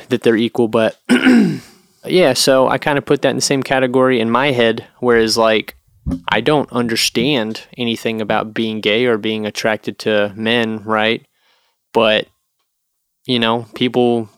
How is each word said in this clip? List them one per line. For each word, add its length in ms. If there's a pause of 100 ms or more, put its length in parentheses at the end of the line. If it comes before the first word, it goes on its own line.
that 140
they're 140
equal, 300
but 360
<clears throat> 1040
yeah, 280
so 340
I 100
kinda 240
put 220
that 60
in 60
the 60
same 220
category 560
in 100
my 220
head, 340 (140)
whereas, 380
like, 380 (540)
I 120
don't 300
understand 920 (160)
anything 440
about 340
being 260
gay 240
or 120
being 280
attracted 540
to 360
men, 480
right? 400 (680)
But, 340 (1000)
you 100
know, 380
people 640